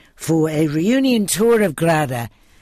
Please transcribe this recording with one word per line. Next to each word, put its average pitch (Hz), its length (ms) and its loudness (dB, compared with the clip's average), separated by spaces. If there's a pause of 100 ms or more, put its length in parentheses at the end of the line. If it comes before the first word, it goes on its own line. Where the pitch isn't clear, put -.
(160)
for 156 340 0
a 156 180 0
reunion 220 580 0
tour 220 360 2
of 175 140 -2
Grada, 147 540 -2 (320)